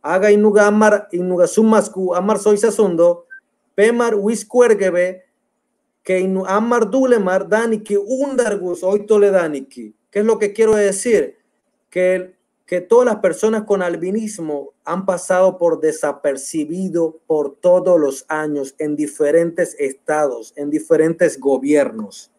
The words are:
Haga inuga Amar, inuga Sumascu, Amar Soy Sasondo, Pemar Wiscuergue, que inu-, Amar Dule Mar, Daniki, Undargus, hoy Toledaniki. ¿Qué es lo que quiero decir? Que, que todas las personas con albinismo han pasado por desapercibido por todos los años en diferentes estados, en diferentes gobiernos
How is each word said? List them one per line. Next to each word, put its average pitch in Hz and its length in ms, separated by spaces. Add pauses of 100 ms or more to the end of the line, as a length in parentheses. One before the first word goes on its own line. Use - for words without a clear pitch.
Haga 185 300
inuga 208 340
Amar, 208 460
inuga 180 340
Sumascu, 208 680
Amar 196 240
Soy 208 180
Sasondo, 175 680 (500)
Pemar 233 400
Wiscuergue, 196 1080 (760)
que 185 180
inu-, 190 280
Amar 226 420
Dule 247 300
Mar, 190 300
Daniki, 214 480
Undargus, 208 880
hoy 208 220
Toledaniki. 165 880 (160)
¿Qué 196 80
es 214 60
lo 220 120
que 208 160
quiero 220 220
decir? 196 600 (520)
Que, 185 460 (320)
que - 140
todas 247 260
las 214 80
personas 214 480
con 202 180
albinismo 175 920 (100)
han 190 240
pasado 185 500
por 165 220
desapercibido 156 1500
por 147 300
todos 180 440
los 147 280
años 151 500
en 151 180
diferentes 151 840
estados, 135 760
en 147 140
diferentes 160 680
gobiernos 131 1000